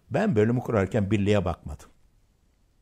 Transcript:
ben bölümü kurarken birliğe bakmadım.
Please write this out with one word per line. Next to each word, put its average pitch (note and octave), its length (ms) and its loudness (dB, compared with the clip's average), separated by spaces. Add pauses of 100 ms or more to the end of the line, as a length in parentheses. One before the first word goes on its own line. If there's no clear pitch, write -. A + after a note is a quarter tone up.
(100)
ben E3+ 260 0
bölümü A#2 240 2
kurarken G2+ 500 -2
birliğe G2+ 340 2
bakmadım. - 440 -8 (920)